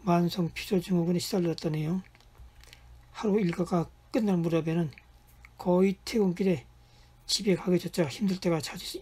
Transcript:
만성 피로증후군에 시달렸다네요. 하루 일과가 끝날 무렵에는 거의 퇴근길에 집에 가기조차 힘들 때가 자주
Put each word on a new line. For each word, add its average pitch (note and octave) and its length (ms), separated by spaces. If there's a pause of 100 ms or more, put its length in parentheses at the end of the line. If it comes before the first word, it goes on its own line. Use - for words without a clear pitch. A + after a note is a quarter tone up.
만성 F3 480
피로증후군에 F3 640
시달렸다네요. E3 840 (1080)
하루 G#3+ 300
일과가 E3+ 480 (240)
끝날 G#3 240
무렵에는 E3 560 (640)
거의 F#3 480
퇴근길에 F#3 640 (580)
집에 G3+ 320
가기조차 F3 480
힘들 F#3 340
때가 E3 220
자주 - 420